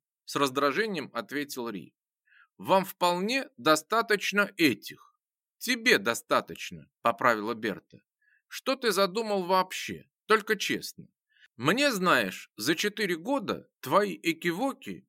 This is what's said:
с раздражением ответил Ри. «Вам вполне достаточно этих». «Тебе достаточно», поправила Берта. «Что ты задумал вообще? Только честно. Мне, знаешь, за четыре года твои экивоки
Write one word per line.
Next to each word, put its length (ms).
с 100
раздражением 760
ответил 560
Ри. 240
«Вам 280
вполне 720
достаточно 1000
этих». 580
«Тебе 400
достаточно», 920
поправила 520
Берта. 480
«Что 280
ты 160
задумал 520
вообще? 680
Только 300
честно. 520
Мне, 340
знаешь, 680
за 180
четыре 400
года 540
твои 420
экивоки 880